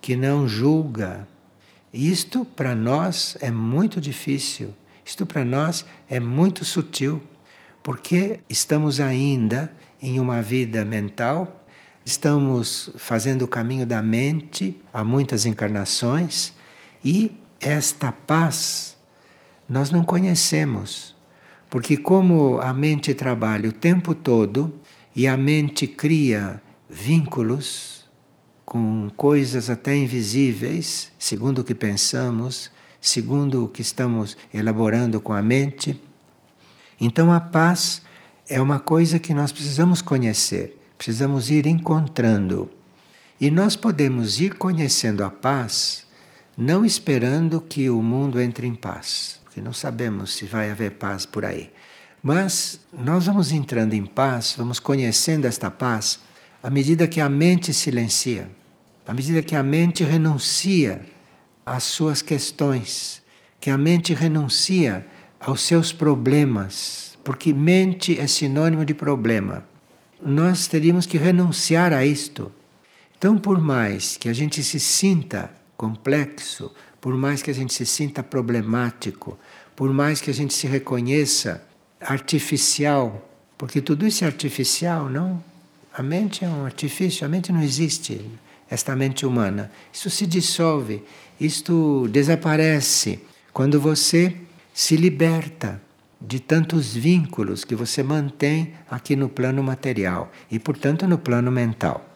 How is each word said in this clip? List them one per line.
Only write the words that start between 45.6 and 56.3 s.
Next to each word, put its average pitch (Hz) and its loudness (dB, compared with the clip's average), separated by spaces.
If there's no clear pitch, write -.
não 160 2
esperando 156 0
que 139 -2
o 117 2
mundo 123 0
entre 120 -2
em 120 -4
paz, - -8
porque - -14
não 120 -10
sabemos 117 -6
se - -10
vai 107 -4
haver 104 -4
paz 98 -6
por 104 -6
aí. 90 -8
Mas - 0
nós 165 0
vamos 190 2
entrando 120 0
em 104 0
paz, 127 0
vamos 120 -4
conhecendo 139 0
esta 117 -2
paz, 113 -2